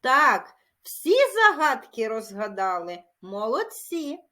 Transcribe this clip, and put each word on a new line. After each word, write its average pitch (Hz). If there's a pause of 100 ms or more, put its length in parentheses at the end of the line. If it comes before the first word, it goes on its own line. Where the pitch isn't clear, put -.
Так, 254 (280)
всі - (180)
загадки 302
розгадали. 196 (200)
Молодці. 285 (140)